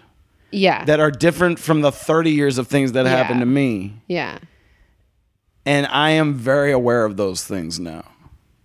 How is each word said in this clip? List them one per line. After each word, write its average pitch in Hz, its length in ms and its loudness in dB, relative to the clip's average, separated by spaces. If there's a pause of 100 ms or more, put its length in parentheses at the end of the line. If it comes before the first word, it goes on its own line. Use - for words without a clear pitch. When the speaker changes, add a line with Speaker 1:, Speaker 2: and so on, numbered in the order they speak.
(520)
Speaker 1:
Yeah. 185 340 0
Speaker 2:
that 151 160 2
are 151 100 2
different 165 480 0
from 156 220 0
the 143 100 2
thirty 160 400 0
years 143 260 0
of 127 100 -4
things 135 260 0
that 127 120 2
Speaker 1:
Yeah. 131 60 2
Speaker 2:
happened 123 300 0
to 120 40 0
me. 117 500 0 (120)
Speaker 1:
Yeah. 151 300 -6 (1300)
Speaker 2:
And 143 220 0
I 147 240 2
am 156 240 2
very 139 360 0
aware 120 320 2
of 104 140 -2
those 95 260 -2
things 85 340 -8
now. 85 280 -12 (600)